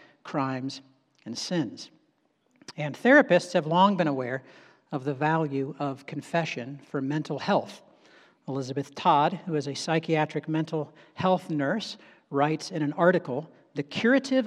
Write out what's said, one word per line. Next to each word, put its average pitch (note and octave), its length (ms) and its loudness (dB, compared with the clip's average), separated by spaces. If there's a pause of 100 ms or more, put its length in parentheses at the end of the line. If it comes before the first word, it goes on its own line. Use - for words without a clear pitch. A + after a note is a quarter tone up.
(240)
crimes C3+ 580 -4 (460)
and A#2 100 -10
sins. C#3 540 -6 (840)
And D3 180 -6
therapists A#3 580 6
have D#3+ 140 0
long F#3 280 4
been E3+ 120 2
aware C3 340 -4 (500)
of C3 140 -6
the C#3+ 100 -2
value D3 640 0
of C#3 260 -6
confession C#3+ 840 -6
for C#3+ 140 -6
mental D3 380 -4
health. E3+ 420 -2 (680)
Elizabeth C3+ 460 -6
Todd, D#3+ 540 4
who D#3+ 80 -4
is C#3 120 -2
a C#3 60 -6
psychiatric D#3+ 720 -2
mental D#3 460 -4 (220)
health F#3 340 2
nurse, D3+ 480 -2 (320)
writes D3 400 0
in D#3 140 -2
an D3 100 -2
article, E3+ 560 2 (240)
"The D3+ 80 -4
curative C4 640 2